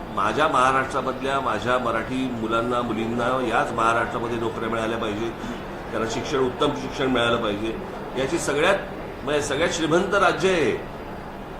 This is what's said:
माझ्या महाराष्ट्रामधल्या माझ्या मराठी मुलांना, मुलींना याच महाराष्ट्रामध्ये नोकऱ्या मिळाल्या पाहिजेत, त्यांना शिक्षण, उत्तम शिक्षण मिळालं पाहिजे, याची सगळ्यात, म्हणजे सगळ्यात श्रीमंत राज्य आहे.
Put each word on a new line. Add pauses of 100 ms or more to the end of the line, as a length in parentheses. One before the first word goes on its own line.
(140)
माझ्या
महाराष्ट्रामधल्या
माझ्या
मराठी
मुलांना,
मुलींना
याच
महाराष्ट्रामध्ये
नोकऱ्या
मिळाल्या
पाहिजेत, (600)
त्यांना
शिक्षण,
उत्तम
शिक्षण
मिळालं
पाहिजे, (400)
याची
सगळ्यात, (460)
म्हणजे
सगळ्यात
श्रीमंत
राज्य
आहे. (640)